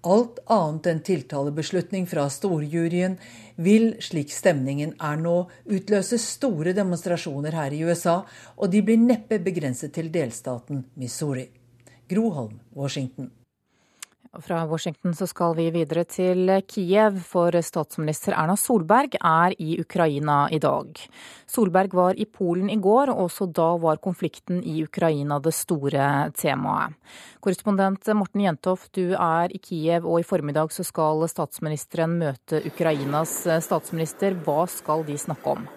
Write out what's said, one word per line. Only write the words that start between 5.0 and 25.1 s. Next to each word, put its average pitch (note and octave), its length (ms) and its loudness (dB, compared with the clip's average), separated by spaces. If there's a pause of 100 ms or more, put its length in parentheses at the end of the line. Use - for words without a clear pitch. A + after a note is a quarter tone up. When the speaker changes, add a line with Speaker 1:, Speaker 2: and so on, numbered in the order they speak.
Speaker 1:
er D3+ 160 -4
nå, F3 300 0 (180)
utløse G3+ 560 0
store F#3 560 -2
demonstrasjoner E3 800 -2
her C#3+ 160 -2
i D3+ 80 -4
U E3 80 0
S E3+ 160 0
A, F3 140 4 (380)
og F3+ 140 0
de G#3 140 4
blir A3+ 160 6
neppe A3+ 420 2
begrenset D3+ 540 -4
til D#3+ 160 -6
delstaten B2+ 720 -6 (100)
Missouri. C3 540 -6 (580)
Gro A3 220 0
Holm, A2+ 320 -8 (160)
Washington. C3+ 540 -6 (1120)
Speaker 2:
Fra E3 260 -2
Washington E3 480 -4
så F#3+ 80 -2
skal E3+ 320 0
vi E3 60 0 (100)
videre E3 320 0
til F#3 460 0 (180)
Kiev, G3+ 460 2 (100)
for F3 380 2
statsminister D#3 720 -2
Erna D#3+ 240 2
Solberg A#3 580 4
er E3+ 400 4
i D#3+ 240 -2
Ukraina D3 680 2
i D#3+ 100 0
dag. D3 380 -2 (500)
Solberg F#3 460 2
var F3+ 240 4
i G#3+ 100 -2
Polen F#3 400 -2
i G#3+ 80 -2
går, A#3 320 4
og F#3 220 0
også G3 180 -4
da E3 220 2 (100)
var D#3 220 2
konflikten F3+ 580 -4
i D#3+ 220 -4
Ukraina D3 580 0